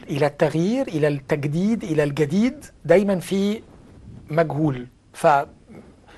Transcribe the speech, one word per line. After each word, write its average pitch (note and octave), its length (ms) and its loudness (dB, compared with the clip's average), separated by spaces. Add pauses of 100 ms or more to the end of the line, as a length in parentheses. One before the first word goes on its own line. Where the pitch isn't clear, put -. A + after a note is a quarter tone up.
إلى D3 160 0
التغيير، E3+ 600 0
إلى D3+ 200 0
التجديد، D3+ 760 -2
إلى D#3 200 0
الجديد D#3 640 0 (200)
دايمًا F#3+ 340 4
في G3 420 -2 (680)
مجهول. D3 580 0 (1300)